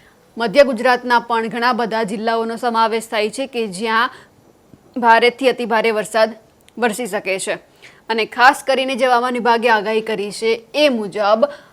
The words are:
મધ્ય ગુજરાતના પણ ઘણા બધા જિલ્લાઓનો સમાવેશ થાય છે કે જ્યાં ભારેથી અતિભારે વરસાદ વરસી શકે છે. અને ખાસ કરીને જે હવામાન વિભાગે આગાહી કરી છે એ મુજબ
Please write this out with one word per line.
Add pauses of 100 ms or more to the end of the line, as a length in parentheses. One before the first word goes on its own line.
(360)
મધ્ય
ગુજરાતના
પણ
ઘણા
બધા
જિલ્લાઓનો
સમાવેશ
થાય
છે
કે
જ્યાં (840)
ભારેથી
અતિભારે
વરસાદ (420)
વરસી
શકે
છે. (500)
અને
ખાસ
કરીને
જે
હવામાન
વિભાગે
આગાહી
કરી
છે (120)
એ
મુજબ (240)